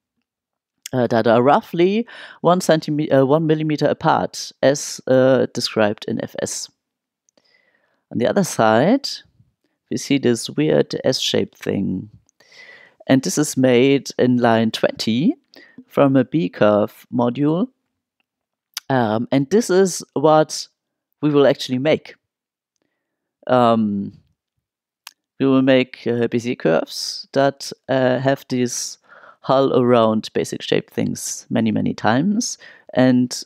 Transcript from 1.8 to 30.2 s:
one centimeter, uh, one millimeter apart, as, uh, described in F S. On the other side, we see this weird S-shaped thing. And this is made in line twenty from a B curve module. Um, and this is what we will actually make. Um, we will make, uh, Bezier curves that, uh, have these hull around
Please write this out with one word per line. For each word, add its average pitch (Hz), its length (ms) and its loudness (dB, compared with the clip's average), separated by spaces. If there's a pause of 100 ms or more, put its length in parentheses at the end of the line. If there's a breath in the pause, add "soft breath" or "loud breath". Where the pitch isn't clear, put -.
one 180 200 2
centimeter, 151 600 0
uh, 135 40 2
one 156 200 2
millimeter 156 400 0
apart, - 680 -2 (120)
as, 143 440 -2
uh, 131 460 4
described 110 540 -2
in - 160 -6
F - 180 -12
S. - 260 -8 (1400)
On - 60 -8
the 113 100 -2
other 202 160 0
side, 131 640 2 (840)
we 117 60 -4
see 139 220 -2
this 120 320 0
weird 151 420 0 (100)
S-shaped - 540 -2
thing. 101 540 -6 (960 loud breath)
And 131 160 2
this - 160 -4
is 151 180 -2
made 131 640 2
in 127 180 2
line 113 320 2
twenty 135 680 -2 (520 loud breath)
from 139 280 2
a 131 80 4
B 170 240 -4
curve 104 640 0
module. 139 560 -2 (1200)
Um, 117 440 0
and 139 180 0
this 214 220 0
is 185 320 2 (100)
what 156 540 2 (560)
we 151 80 0
will 143 160 4
actually 127 320 -2
make. 143 340 -2 (1300)
Um, 110 680 0 (1300)
we 135 80 0
will 131 160 4
make, 131 420 2
uh, 117 220 0
Bezier 120 320 -4
curves - 720 -4
that, 139 400 -2 (160)
uh, 127 320 0
have 135 300 -2
these 123 500 -6 (420 loud breath)
hull 135 320 2
around 113 600 2